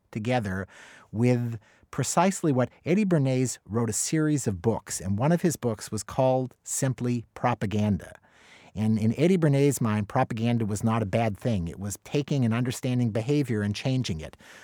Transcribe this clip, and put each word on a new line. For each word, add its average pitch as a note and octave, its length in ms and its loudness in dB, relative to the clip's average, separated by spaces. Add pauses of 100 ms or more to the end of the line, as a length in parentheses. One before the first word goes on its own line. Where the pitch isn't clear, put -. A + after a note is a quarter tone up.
(120)
together G#2 540 -2 (460)
with A#2+ 480 2 (320)
precisely E3+ 600 2
what B2 160 2 (160)
Eddie F#3 180 2
Bernays C3+ 540 2 (100)
wrote A2 220 -2
a G#2 40 -4
series D3+ 540 0
of F#2 140 -2
books, - 400 -4
and G2 160 -2
one D3 160 2
of E3+ 80 0
his E3 160 0
books - 340 -4
was G#2+ 120 -6
called C3 600 0
simply B2 680 -2
Propaganda. G#2 800 0 (600)
And A2 240 2
in A2 220 2
Eddie F3+ 180 4
Bernays' C#3+ 440 4
mind, G#2+ 260 0
propaganda A#2 580 0
was G#2 200 -4
not A2+ 180 2
a - 20 0
bad A2+ 300 0
thing. G2 320 -2
It E2+ 140 -10
was G2+ 240 -8
taking C#3+ 400 0
and A2 80 2
understanding B2 580 0
behavior A#2 500 0
and G#2 140 0
changing B2+ 460 -2
it. - 160 -14 (260)